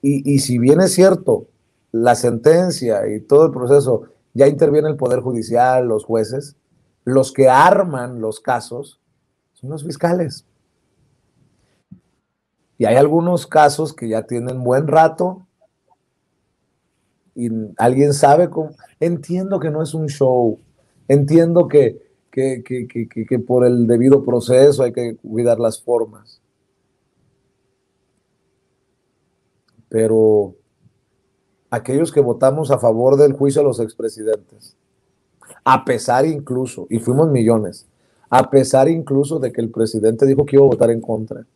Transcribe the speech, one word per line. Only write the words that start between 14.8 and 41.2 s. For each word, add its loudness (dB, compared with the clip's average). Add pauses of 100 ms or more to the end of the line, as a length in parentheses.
rato 0 (1900)
y -8 (260)
alguien 2
sabe 4
cómo. -8 (300)
Entiendo -4
que -6
no -6
es -8
un -6
show, -2 (480)
entiendo 2
que, 2 (300)
que, -6
que, -10
que, -10
que, -10
que -4
por 2
el 2
debido 4
proceso 2
hay -2
que -8
cuidar -2
las -4
formas. -6 (3500)
Pero 0 (1160)
aquellos -4
que 2
votamos -2
a 2
favor 2
del 4
juicio -2
a 2
los -2
expresidentes, -8 (880)
a 2
pesar -2
incluso, -8
y -4
fuimos 0
millones, -2 (420)
a 2
pesar 2
incluso -2
de -6
que -8
el -6
presidente 0
dijo 2
que 0
iba 8
a 6
votar 2
en -2
contra -10